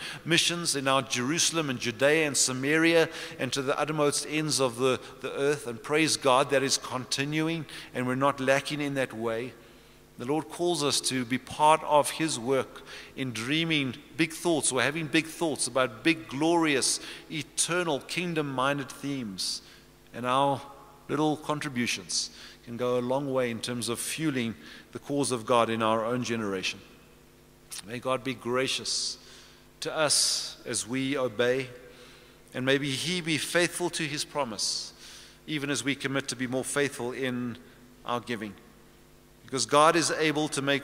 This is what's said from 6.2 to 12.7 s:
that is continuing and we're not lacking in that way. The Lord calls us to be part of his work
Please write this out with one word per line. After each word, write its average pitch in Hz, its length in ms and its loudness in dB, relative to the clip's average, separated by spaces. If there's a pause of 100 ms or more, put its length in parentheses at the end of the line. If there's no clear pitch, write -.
that 135 120 4
is 135 140 2
continuing 147 880 -2 (280)
and 127 140 -2
we're 127 80 0
not 135 240 2
lacking 139 400 2
in 143 140 -2
that 131 200 -2
way. 117 380 -4 (680)
The 120 60 -10
Lord 143 240 -2
calls 175 340 0
us 139 280 2
to 127 160 0
be 123 120 -2
part 156 460 4
of 147 280 4
his 147 280 -2
work 123 440 -2 (340)